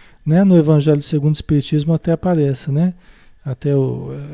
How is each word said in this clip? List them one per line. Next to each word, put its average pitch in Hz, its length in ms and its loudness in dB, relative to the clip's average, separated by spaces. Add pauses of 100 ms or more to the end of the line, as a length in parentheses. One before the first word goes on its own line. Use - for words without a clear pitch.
(240)
né? 170 200 2
No 185 120 6
Evangelho 151 460 2
segundo 151 320 -2
o - 20 -4
Espiritismo 151 580 -2
até 165 180 -2
aparece, 151 580 -2
né? 175 240 0 (500)
Até 143 300 -4
o, 131 360 -2 (240)